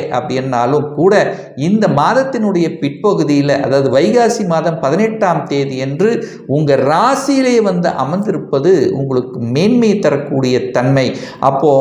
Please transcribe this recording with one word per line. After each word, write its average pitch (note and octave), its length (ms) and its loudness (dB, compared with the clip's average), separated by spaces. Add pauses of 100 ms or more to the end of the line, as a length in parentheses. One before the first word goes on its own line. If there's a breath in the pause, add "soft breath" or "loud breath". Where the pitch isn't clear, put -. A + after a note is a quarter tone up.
(180)
அப்படின்னாலும் B2+ 680 -2 (140)
கூட F#3 240 4 (440 loud breath)
இந்த G#3+ 160 2 (160)
மாதத்தினுடைய G#3 680 0 (140)
பிற்பகுதியில, C#3+ 680 0 (160)
அதாவது C3+ 320 2
வைகாசி G#3+ 460 2 (100)
மாதம் D#3+ 300 -2
பதினெட்டாம் F3+ 680 0
தேதி C#3 280 -2 (100)
என்று D#3+ 220 0 (460 loud breath)
உங்க C#3+ 200 2 (160)
ராசியிலே C4 680 2 (120)
வந்து F3 200 0 (140)
அமர்ந்திருப்பது D#3+ 680 0 (280)
உங்களுக்கு B2+ 380 -4 (160)
மேன்மையை A3 420 2
தரக்கூடிய C3+ 600 0 (200)
தன்மை. C3 300 2 (420 loud breath)
அப்போ C#3+ 300 2